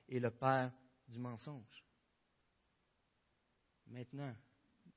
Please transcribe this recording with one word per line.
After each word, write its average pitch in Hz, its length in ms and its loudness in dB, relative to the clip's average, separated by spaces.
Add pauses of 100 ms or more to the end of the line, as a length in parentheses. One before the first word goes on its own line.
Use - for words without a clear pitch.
et 127 140 0
le 117 100 4
père 131 400 4 (380)
du 117 100 -8
mensonge. » 123 640 -10 (2000)
Maintenant, 123 460 -8 (640)